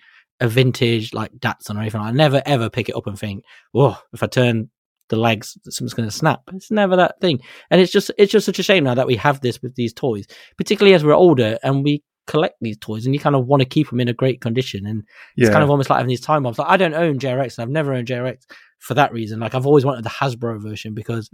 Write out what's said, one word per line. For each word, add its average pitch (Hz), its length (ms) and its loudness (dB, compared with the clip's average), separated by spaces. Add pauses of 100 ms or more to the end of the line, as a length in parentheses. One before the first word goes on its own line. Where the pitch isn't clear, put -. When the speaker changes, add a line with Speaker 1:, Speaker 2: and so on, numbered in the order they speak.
(400)
Speaker 1:
a 123 80 2
vintage, 117 680 0
like, 110 240 -8
Datsun - 380 -6
or 107 40 -4
anything. 107 200 -4
I 107 100 -6
never, 139 360 2
ever 120 220 0
pick 107 200 -4
it - 80 -8
up 113 100 -8
and 101 120 -8
think, 98 260 -10 (280)
"Whoa, 117 240 2 (160)
if - 100 -20
I 117 40 0
turn 117 440 0 (380)
the 113 80 -2
legs, 113 400 -2 (140)
something's 123 240 -10
gonna 113 160 -6
snap." 156 300 -4 (120)
It's 190 200 -12
never 196 240 2
that 175 240 2
thing. 156 180 0 (320)
And 180 100 6
it's 180 120 2
just, - 260 0
it's 202 140 4
just 214 140 2
such 190 120 -2
a 196 60 -2
shame 196 200 4
now 127 100 2
that 127 120 0
we 131 100 2
have 139 240 0
this 123 220 -4
with 123 140 -12
these 117 160 -4
toys, 110 340 -6 (300)
particularly 196 380 4
as 156 100 4
we're 147 100 6
older 127 480 4
and 139 220 0
we 147 180 -2 (240)
collect 160 340 -2
these 110 160 -6
toys 110 300 -10
and 135 80 0
you 147 60 -2
kind 147 140 2
of 131 120 0
wanna 139 180 4
keep 143 260 -2
'em 120 100 -2
in 120 80 0
a 120 40 0
great 131 300 -2
condition. 113 440 -4
And 107 160 -8 (340)
it's 120 120 4
Speaker 2:
Yeah. 104 40 4
Speaker 1:
kind 151 120 6
of 143 60 4
almost 143 180 2
like 139 100 2
having 123 120 0
these 120 100 -4
time 151 220 0
bombs. 120 160 -6
Like, 151 100 -4
I 185 80 4
don't 185 160 2
own 156 260 0
J 131 140 -4
R 127 80 -2
X, 123 160 -6
and 120 60 -8
I've 117 80 -8
never 143 240 -2
owned 123 120 -4
J 127 100 -4
R 123 100 -4
X - 200 -10 (340)
for - 140 -8
that 139 180 2
reason. 110 280 -8
Like, 113 140 -6
I've 127 120 -4
always 143 200 6
wanted 123 180 -4
the 110 60 -8
Hasbro 117 500 -6
version 107 340 -12
because 113 400 -8